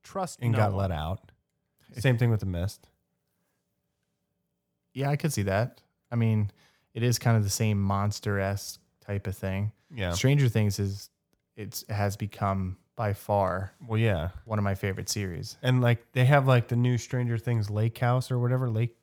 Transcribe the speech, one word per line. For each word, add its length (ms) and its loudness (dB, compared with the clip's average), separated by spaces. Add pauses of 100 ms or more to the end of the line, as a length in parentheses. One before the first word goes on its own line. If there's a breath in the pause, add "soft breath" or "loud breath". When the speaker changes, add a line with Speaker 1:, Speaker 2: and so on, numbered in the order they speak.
Speaker 1:
Trust 400 -6
Speaker 2:
and 100 2
Speaker 1:
no 60 2
Speaker 2:
got 140 4
Speaker 1:
one. 100 -2
Speaker 2:
let 80 0
out. 420 -6 (640)
Speaker 1:
It 60 -6
Speaker 2:
Same 160 2
thing 120 4
with 100 2
The 60 -4
Mist. 440 -4 (2000)
Speaker 1:
Yeah, 160 0
I 60 2
could 160 0
see 100 0
that. 380 0 (300)
I 60 -2
mean, 340 2 (440 soft breath)
it 100 -2
is 160 2
kind 160 4
of 80 4
the 60 0
same 300 2
monster-esque 1000 -2 (260)
type 220 -6
of 80 -6
thing. 340 -4 (240)
Speaker 2:
Yeah. 180 -2
Speaker 1:
Stranger 360 2
Things 320 0
is, 300 -4 (460)
it's, 320 -12
has 280 -2
become 640 -4 (180)
by 160 -2
far 600 -2 (140)
Speaker 2:
Well, 120 -2
yeah. 320 2 (140)
Speaker 1:
one 140 -2
of 60 0
my 100 0
favorite 340 -4
series. 540 -6
Speaker 2:
And, 180 2
like, 320 2
they 120 2
have, 240 6
like, 180 4
the 80 -2
new 240 2
Stranger 400 -2
Things 320 -2
Lake 280 -2
House 340 0
or 80 0
whatever. 280 0
Lake. 340 -2